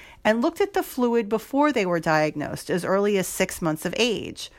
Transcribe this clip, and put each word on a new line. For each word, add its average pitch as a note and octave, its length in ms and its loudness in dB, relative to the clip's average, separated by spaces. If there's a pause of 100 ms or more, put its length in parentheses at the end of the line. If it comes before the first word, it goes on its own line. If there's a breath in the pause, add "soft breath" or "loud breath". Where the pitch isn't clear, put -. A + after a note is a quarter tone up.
(240 loud breath)
and A3 180 4
looked E4 200 0
at G4 120 0
the F#4+ 80 0
fluid A#3 460 0
before C4+ 460 2
they G#3 120 0
were F3 140 0
diagnosed, D#3 680 0
as F3 160 0
early G3+ 320 2
as F3+ 100 0
six - 340 -2
months D#3 240 -2
of E3+ 120 -4
age. G#3+ 600 -2